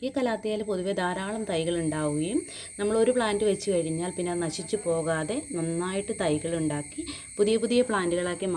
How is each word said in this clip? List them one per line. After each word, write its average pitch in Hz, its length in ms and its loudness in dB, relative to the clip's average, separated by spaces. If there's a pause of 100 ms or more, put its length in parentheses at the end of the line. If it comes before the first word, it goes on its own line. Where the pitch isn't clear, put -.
ഈ 262 120 -2
കലാത്തിയയിൽ 220 520 0
പൊതുവെ 190 320 0
ധാരാളം 190 500 -2
തൈകൾ 170 240 0 (100)
ഉണ്ടാവുകയും 156 540 0 (400)
നമ്മളൊരു 226 380 4
പ്ലാന്റ് 214 340 2
വെച്ച് 196 200 -2
കഴിഞ്ഞാൽ 170 460 0
പിന്നെ 175 180 -2
അത് 175 120 -2
നശിച്ചു 160 380 -4
പോകാതെ 165 520 0 (200)
നന്നായിട്ട് 180 560 -2 (100)
തൈകൾ 160 380 2
ഉണ്ടാക്കി 147 420 -2 (360)
പുതിയ 214 260 6
പുതിയ 240 240 4
പ്ലാന്റുകളാക്കി 180 680 0